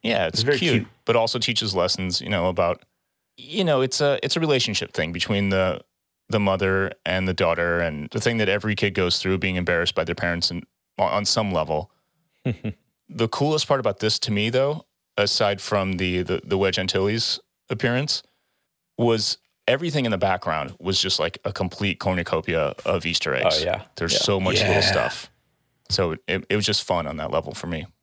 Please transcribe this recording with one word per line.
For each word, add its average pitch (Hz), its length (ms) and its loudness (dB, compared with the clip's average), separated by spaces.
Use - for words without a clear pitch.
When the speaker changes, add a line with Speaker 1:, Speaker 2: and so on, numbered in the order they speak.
Speaker 1:
Yeah, 113 240 0
Speaker 2:
It 80 40 0
Speaker 1:
it's - 100 -4
Speaker 2:
was 110 40 0
very 135 140 2
Speaker 1:
cute, 165 160 2
Speaker 2:
cute. 110 140 0
Speaker 1:
but 117 100 2
also 113 220 2
teaches 110 380 -2
lessons, 90 460 0
you - 80 -10
know, 90 180 2
about, 87 340 0
you 151 260 -4
know, 147 180 4
it's 131 200 0
a, 143 220 2
it's - 120 -2
a 170 40 0
relationship 135 540 0
thing 82 180 -2
between 98 380 0
the, 95 320 2
the 113 100 2
mother 95 520 2
and 92 220 0
the 92 80 0
daughter, 85 440 2
and 76 300 -4
the - 100 -4
thing 117 180 0
that 107 120 2
every 104 260 0
kid 101 200 0
goes - 240 2
through, 95 180 0
being 92 200 0
embarrassed 87 360 0
by - 100 0
their 85 120 -4
parents 87 340 -2
and 85 160 -8
on, 95 140 2
on 104 140 -2
some 107 260 0
level. 80 400 -2
Speaker 3:
<laughs> 123 60 0
Speaker 1:
The 113 140 0
coolest 147 400 0
part 139 140 4
about - 180 0
this - 200 0
to - 120 -4
me, 104 180 0
though, 139 360 0
aside 101 420 2
from 95 380 0
the, 90 260 0
the, - 220 -2
the 95 120 0
Wedge 95 220 2
Antilles 98 640 0
appearance, 127 540 0
was 117 400 2
everything 143 380 0
in 113 60 0
the 98 60 0
background 87 640 -2
was 92 220 0
just, - 180 -2
like, 82 240 -2
a 98 80 -4
complete 95 480 -4
cornucopia 82 760 0
of 85 200 0
Easter 78 300 -2
eggs. 78 260 2
Speaker 3:
Oh, - 40 -2
yeah. - 160 -2
Speaker 1:
There's 85 160 -2
Speaker 3:
Yeah. - 60 2
Speaker 1:
so 98 200 2
much 92 200 2
little 98 160 2
Speaker 2:
Yeah. 101 40 2
Speaker 1:
stuff. 85 500 0
So 85 260 0
it, 92 240 -2
it 98 60 2
was 104 100 0
just 104 180 0
fun 87 220 0
on 73 120 -6
that 78 140 -6
level 78 220 -2
for - 140 -10
me. 85 180 -6